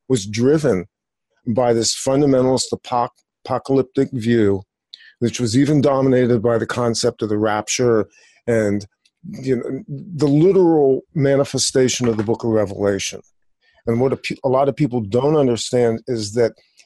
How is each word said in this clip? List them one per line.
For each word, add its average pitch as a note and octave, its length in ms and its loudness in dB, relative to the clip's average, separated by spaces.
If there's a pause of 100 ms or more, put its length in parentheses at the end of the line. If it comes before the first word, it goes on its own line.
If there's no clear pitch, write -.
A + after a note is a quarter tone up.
was A2 200 -2
driven A#2 580 0 (640)
by A#2+ 260 2
this A2+ 220 0
fundamentalist C3 760 2
apoc-, A#2+ 380 -4 (340)
apocalyptic C3 680 -2
view, A2 500 0 (560)
which A#2 220 -4
was A#2+ 180 -2
even C#3+ 240 2
dominated B2+ 640 2
by A#2 160 0
the A2 80 -4
concept A#2 560 -2
of G#2 60 -2
the G#2+ 100 -2
rapture G#2+ 680 0 (380)
and, G#2 400 0 (560)
you C3 140 -2
know, C3 320 -8
the D3 400 -4
literal D#3 760 4 (140)
manifestation C3+ 920 0
of A2+ 100 0
the A2 60 -2
book G#2+ 200 -4
of A#2 80 -2
Revelation. G2 680 -2 (640)
And A#2 120 0
what C3 140 2
a A#2 40 -2
pe-, - 260 -8
a C3+ 60 -2
lot C3+ 200 2
of C3 60 -2
people B2 260 -2
don't B2 340 0
understand A#2+ 720 0
is G#2+ 260 -6
that A2+ 200 0 (320)